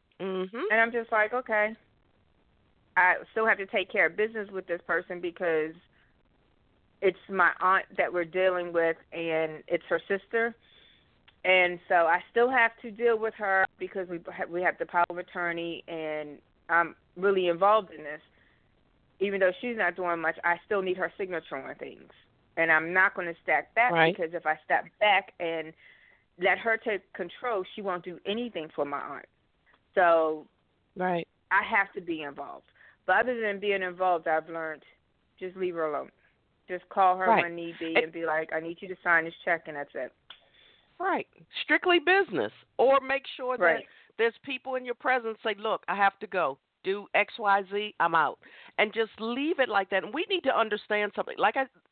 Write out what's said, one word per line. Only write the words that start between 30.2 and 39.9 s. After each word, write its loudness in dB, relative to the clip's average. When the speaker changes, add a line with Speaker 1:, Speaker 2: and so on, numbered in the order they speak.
Speaker 1:
Right. -2
Speaker 2:
I 4
have 0
to -10
be -6
involved. -12
But 4
other 0
than -2
being 0
involved, 0
I've 0
learned -8
just -10
leave -4
her -2
alone. -6
Just -8
call 4
her 2
Speaker 1:
Right. 6
Speaker 2:
when -6
need -10
be -6
Speaker 1:
And 4
Speaker 2:
and -12
be -6
like, -2
"I -2
need -10
you -12
to -10
sign 4
this -8
check," -2
and -12
that's -10